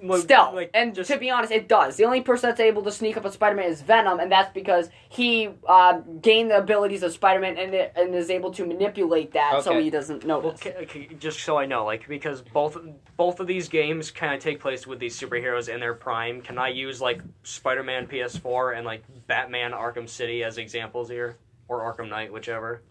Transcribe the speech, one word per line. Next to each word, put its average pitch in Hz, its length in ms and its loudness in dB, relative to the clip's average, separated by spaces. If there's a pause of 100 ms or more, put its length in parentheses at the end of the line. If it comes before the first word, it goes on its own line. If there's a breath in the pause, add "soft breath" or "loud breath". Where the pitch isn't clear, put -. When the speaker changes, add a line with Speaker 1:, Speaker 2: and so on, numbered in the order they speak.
Speaker 1:
Well, 185 160 2
Speaker 2:
stealth. 175 360 6
Speaker 1:
like, 175 180 -6
Speaker 2:
And 233 220 2
Speaker 1:
just 185 160 -6
Speaker 2:
to 277 80 0
be 247 120 -4
honest, 233 220 0
it 220 160 0
does. 156 280 6
The 214 100 6
only 254 160 2
person 247 260 2
that's 233 120 0
able 214 240 4
to 208 60 -2
sneak 220 280 -4
up - 80 -8
on 202 60 -4
Spider-Man 202 340 2
is 160 160 -4
Venom, 190 380 4
and 185 120 0
that's 190 220 4
because 180 340 0 (220 soft breath)
he, 233 400 0 (160)
uh, 180 340 8 (220)
gained 226 280 4
the 208 60 6
abilities 196 460 2
of 170 100 -2
Spider-Man 190 460 2
and, 185 160 -6
and 180 400 0
is 175 160 -2
able 180 220 -2
to 190 120 -6
manipulate 175 680 -2
that 147 300 2
so 175 100 0
Speaker 3:
Okay. 165 100 2
Speaker 2:
he 156 80 0
doesn't 147 340 -6
Speaker 1:
Well, 156 180 0
Speaker 2:
notice. 156 180 -6
Speaker 1:
ca-, 185 260 -10
ca-, 143 220 -16 (100)
just 156 220 -8
so 151 180 0
I 139 80 0
know, 123 180 -2
like, 107 240 -6
because 143 320 -8
both, 151 380 -4 (400)
both 180 200 0
of 185 80 -6
these 180 220 -4
games 156 420 -2
kinda 143 280 -4
take 147 220 -6
place 131 260 -8
with 127 120 -12
these 120 220 -10
superheroes 120 480 -4
in 117 120 -8
their 120 140 -4
prime, 117 460 -6
can 123 180 -14
I 131 100 -2
use, 131 340 -8
like, 123 180 -2 (220)
Spider-Man 131 640 -4
P 127 160 -8
S 123 160 -8
four 127 340 -2
and, 117 140 -8
like, 110 160 -10 (240)
Batman 123 460 -4
Arkham 117 360 -8
City 117 340 -6
as 113 140 -8
examples 117 540 -10
here? 120 260 -8 (320)
Or 123 140 -4
Arkham 113 260 -8
Knight, 107 240 -8
whichever. 113 480 -8 (100)